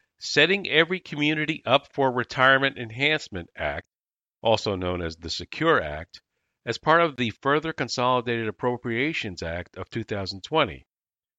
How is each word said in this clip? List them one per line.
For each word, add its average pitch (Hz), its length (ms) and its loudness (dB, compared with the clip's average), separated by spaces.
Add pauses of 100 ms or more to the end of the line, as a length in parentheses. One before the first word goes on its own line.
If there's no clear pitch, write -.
(200)
"Setting 175 500 2
Every 165 300 2
Community 151 680 -2
Up 123 280 2
for 135 180 2
Retirement 135 680 2
Enhancement 120 800 -4
Act," 73 300 -4 (560)
also 110 320 2
known 90 260 -2
as 82 140 -6
the 82 140 -12
Secure 143 520 0
Act, 76 380 -10 (460)
as 117 120 -4
part 160 240 4
of 156 140 0
the 120 160 -2 (100)
Further 147 300 0
Consolidated 123 760 0
Appropriations 120 920 -4
Act 85 360 -8
of 95 120 -10
two 113 140 -6
thousand 98 380 -6
twenty. 113 440 -2 (540)